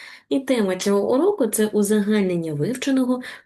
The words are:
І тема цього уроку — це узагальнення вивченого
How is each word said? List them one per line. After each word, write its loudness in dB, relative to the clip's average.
І 0
тема 0
цього 0
уроку — 2
це 2
узагальнення 0
вивченого 0